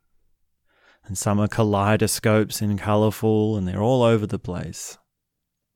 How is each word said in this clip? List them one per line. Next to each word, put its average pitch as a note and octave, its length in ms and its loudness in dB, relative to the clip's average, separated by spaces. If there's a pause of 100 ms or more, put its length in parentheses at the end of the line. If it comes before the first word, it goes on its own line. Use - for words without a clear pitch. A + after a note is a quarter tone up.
(1040)
And F#2+ 140 -12
some G#2 220 0
are G#2 80 2
kaleidoscopes G#2+ 1120 0
and G#2 160 0
colourful, G#2+ 800 0
and F#2+ 100 -2
they're F#2+ 160 -2
all B2 200 2
over A2+ 240 4
the G2 120 -4
place. - 600 -12 (760)